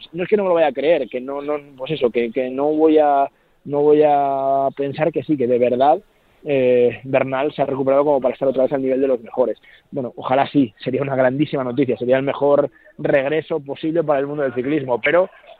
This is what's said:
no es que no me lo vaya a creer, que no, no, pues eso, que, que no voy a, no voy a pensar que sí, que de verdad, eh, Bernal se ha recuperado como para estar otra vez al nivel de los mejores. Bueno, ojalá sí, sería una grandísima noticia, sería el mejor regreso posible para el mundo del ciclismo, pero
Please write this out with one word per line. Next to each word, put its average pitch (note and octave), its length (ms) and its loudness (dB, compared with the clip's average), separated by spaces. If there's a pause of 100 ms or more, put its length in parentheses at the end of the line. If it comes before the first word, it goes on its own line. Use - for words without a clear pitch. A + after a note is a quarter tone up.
(120)
no E3+ 100 -8
es F3 60 -6
que G#3+ 80 2
no G3+ 80 0
me F#3 60 0
lo F3 40 2
vaya E3 140 2
a C#3 40 -2
creer, C#3 360 0
que B2+ 120 -8
no, C#3 220 -8
no, D3 160 -4 (180)
pues B2+ 140 -10
eso, C3+ 200 0
que, A#2+ 200 -2
que B2+ 180 -4
no C3 180 -4
voy D#3 320 4
a, C#3+ 300 4 (360)
no C#3+ 160 -4
voy D3+ 260 6
a C#3 720 0
pensar C#3 340 -4
que D3+ 140 -4
sí, D#3 120 -2
que B2+ 120 0
de B2 100 2
verdad, B2 400 2 (460)
eh, B2+ 580 2
Bernal C3+ 500 -2
se D3+ 100 -2
ha C3+ 40 0
recuperado C3+ 380 0
como C#3+ 160 2
para B2 140 0
estar C#3 120 -4
otra C3 180 2
vez C3 80 -2
al C#3 100 -2
nivel C3 180 0
de C#3 80 0
los B2 120 0
mejores. A2+ 380 -4 (320)
Bueno, B2 240 -8
ojalá C#3 320 0
sí, C3+ 320 0
sería B2+ 240 -4
una C#3 140 -4
grandísima C3 480 0
noticia, B2 320 -2
sería B2 220 2
el C3+ 40 -2
mejor C#3+ 480 2 (280)
regreso D3+ 600 -2
posible D#3 460 -4
para D3 160 0
el C#3 60 -2
mundo D3 180 -4
del C3 100 -4
ciclismo, B2+ 460 -2
pero E3+ 280 2 (320)